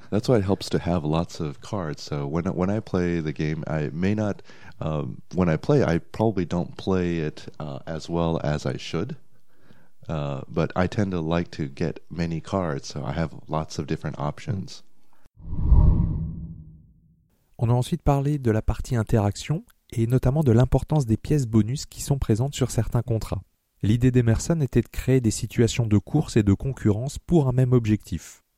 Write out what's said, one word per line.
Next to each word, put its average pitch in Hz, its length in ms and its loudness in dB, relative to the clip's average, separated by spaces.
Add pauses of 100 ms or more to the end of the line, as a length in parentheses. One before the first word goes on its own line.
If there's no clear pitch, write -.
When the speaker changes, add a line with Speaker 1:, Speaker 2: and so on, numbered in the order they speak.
(120)
Speaker 1:
That's 101 180 0
why 123 80 6
it 98 80 2
helps 95 240 0
to 90 80 0
have 85 260 -2
lots 80 380 -2
of 73 200 -8
cards. 82 420 -8
So - 240 -6
when, 82 260 -4
when 92 160 0
I 107 100 -2
play 87 420 0
the 76 120 -4
game, 78 320 -4
I 76 260 -4
may 90 220 0
not, 107 300 -2 (360)
um, 76 380 -4 (160)
when 87 160 4
I 80 80 2
play, 147 260 2
I 82 140 2 (140)
probably 101 340 0
don't 87 320 -4
play 90 400 0 (100)
it, - 200 -10 (120)
uh, 71 280 -10
as 80 200 -8
well 82 360 0
as 76 240 -2
I 65 100 -4
should. 113 380 -6 (920)
Uh, 71 400 -6
but 80 280 -2
I 92 120 2
tend 98 260 -2
to 87 80 -2
like 85 360 -2
to 82 100 -4
get 71 320 -4 (120)
many 82 280 -4
cards, 80 500 -4
so 71 140 -10
I 73 100 -6
have 82 180 -4 (160)
lots 78 320 -6
of 71 80 -4
different 78 320 -6
options. - 640 -8 (2750)
Speaker 2:
On 117 120 0
a 120 40 4
ensuite 127 280 -2
parlé 143 360 2
de 123 140 2
la 107 100 2
partie - 340 -2
interaction 113 680 2 (280)
et 113 160 0
notamment 131 360 2
de 127 80 6
l'importance 131 540 4
des 113 120 2
pièces 143 300 0
bonus 110 380 2
qui - 160 -14
sont 143 180 0
présentes 120 340 0
sur - 160 0
certains 117 320 0
contrats. 104 420 -4 (380)
L'idée 117 300 4
d'Emerson 123 500 2
était 123 200 2
de - 80 -2
créer 131 320 2
des 110 100 2
situations 117 540 0
de 104 120 4
course - 400 0
et 107 60 6
de 101 100 6
concurrence 107 640 -2
pour 156 300 2
un 123 60 2
même 127 200 4
objectif. 107 720 0 (140)